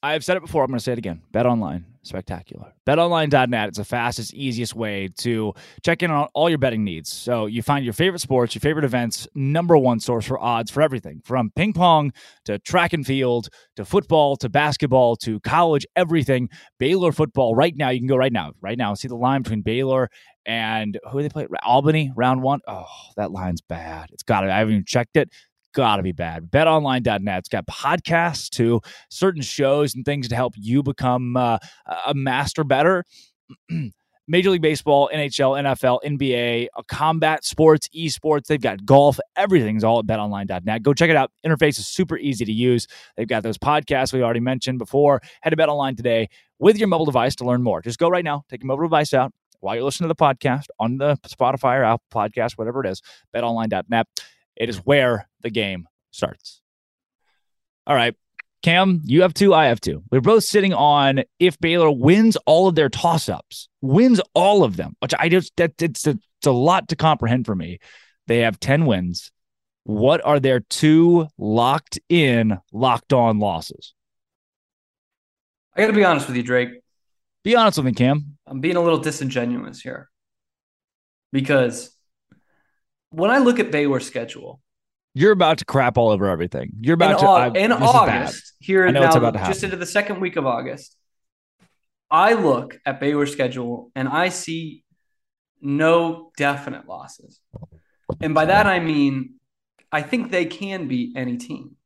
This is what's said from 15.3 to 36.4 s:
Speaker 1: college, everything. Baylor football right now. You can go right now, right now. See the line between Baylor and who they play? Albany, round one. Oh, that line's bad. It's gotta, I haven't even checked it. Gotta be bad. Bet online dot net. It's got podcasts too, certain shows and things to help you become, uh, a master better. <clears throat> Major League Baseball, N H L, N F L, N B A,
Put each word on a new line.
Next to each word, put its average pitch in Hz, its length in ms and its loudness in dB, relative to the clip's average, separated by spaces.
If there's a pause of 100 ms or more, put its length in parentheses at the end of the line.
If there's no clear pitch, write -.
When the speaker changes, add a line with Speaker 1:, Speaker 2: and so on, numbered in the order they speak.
Speaker 1:
college, 156 440 2 (100)
everything. 147 540 0 (300)
Baylor 175 320 0
football 131 420 0
right 139 240 2
now. 139 120 -2
You 127 100 -2
can 123 80 -4
go 131 100 2
right 127 160 2
now, 80 280 -8
right 107 180 -8
now. 104 160 -2
See - 120 -12
the 120 80 -10
line 127 280 0
between 110 180 -6
Baylor 127 480 -2 (340)
and 110 560 -4 (120)
who 135 100 -4
they 147 80 -4
play? 151 160 -10 (160)
Albany, 139 540 2
round 127 260 0
one. 135 260 -2
Oh, 92 200 -14 (280)
that 104 160 -6
line's 92 300 -6
bad. 80 500 -14
It's - 120 -20
gotta, 98 280 -2
I 95 60 0
haven't 110 160 0
even 101 120 0
checked - 320 -2
it. 143 120 0 (440)
Gotta 107 300 0
be 92 80 -4
bad. 82 400 -10
Bet 156 160 4
online 147 340 2
dot 107 200 0
net. 95 180 -4
It's - 80 -16
got 101 180 -4
podcasts 165 840 -2
too, 117 320 0 (280)
certain 180 320 -2
shows 139 540 0
and 131 80 -12
things 143 240 -4
to 117 80 -4
help 123 220 -2
you 117 260 0
become, 123 540 -2
uh, 117 220 0 (480)
a 147 60 -2
master 135 520 -4
better. 156 400 2 (640)
<clears throat> - 20 -8 (560)
Major 175 220 2
League 180 120 0
Baseball, 147 520 2
N 151 80 -4
H 143 180 -6
L, 135 160 2
N 139 100 -4
F 135 200 -2
L, 123 180 2
N 147 140 -6
B 131 180 0
A, 120 400 -2